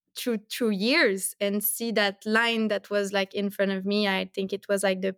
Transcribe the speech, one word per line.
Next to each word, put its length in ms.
through, 340
through 200
years 720
and 220
see 300
that 320
line 440
that 220
was, 200
like, 220
in 160
front 220
of 140
me. 220
I 260
think 200
it 160
was, 140
like, 180
the 160